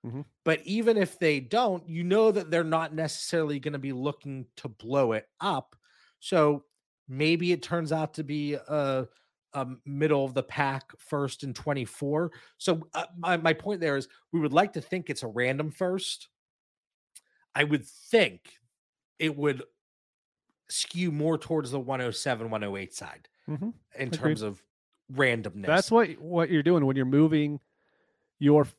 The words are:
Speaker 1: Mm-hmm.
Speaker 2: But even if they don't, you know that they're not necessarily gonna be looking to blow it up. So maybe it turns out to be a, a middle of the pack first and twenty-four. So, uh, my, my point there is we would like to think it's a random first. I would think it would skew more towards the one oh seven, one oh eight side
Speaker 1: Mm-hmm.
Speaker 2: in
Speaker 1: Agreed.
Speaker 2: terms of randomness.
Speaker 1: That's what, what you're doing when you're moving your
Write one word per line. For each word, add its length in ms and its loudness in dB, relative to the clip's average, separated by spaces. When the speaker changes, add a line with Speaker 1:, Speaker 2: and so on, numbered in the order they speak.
Speaker 1:
Mm-hmm. 160 -10
Speaker 2:
But 180 2
even 340 2
if 220 0
they 220 2
don't, 460 0
you 180 -6
know 260 4
that 180 -2
they're 140 2
not 320 -2
necessarily 640 -2
gonna 180 -6
be 140 -6
looking 540 -6
to 120 -12
blow 420 0
it 160 -2
up. 340 -4
So 420 2
maybe 440 0
it 100 0
turns 300 -2
out 240 -2
to 80 -6
be 320 -4
a, 520 -2
a 140 -4
middle 400 2
of 80 -8
the 100 -2
pack 420 -4
first 460 -4
and 120 -8
twenty-four. 760 -2
So, 380 -2
uh, 100 -4
my, 220 0
my 160 2
point 260 -6
there 180 0
is 100 -6
we 80 0
would 140 0
like 200 4
to 80 -6
think 300 -6
it's 120 -6
a 40 -8
random 420 -2
first. 600 -4
I 80 2
would 220 0
think 560 0
it 160 -2
would 280 -2
skew 420 -4
more 260 0
towards 340 -4
the 80 -4
one 220 -4
oh 100 -2
seven, 380 -4
one 140 -4
oh 140 -6
eight 160 -10
side 340 -16
Speaker 1:
Mm-hmm. 200 -6
Speaker 2:
in 120 -4
Speaker 1:
Agreed. 100 -4
Speaker 2:
terms 220 0
of 200 -8
randomness. 540 0
Speaker 1:
That's 220 2
what, 200 4
what 300 0
you're 120 4
doing 240 4
when 120 2
you're 80 2
moving 560 4
your 280 8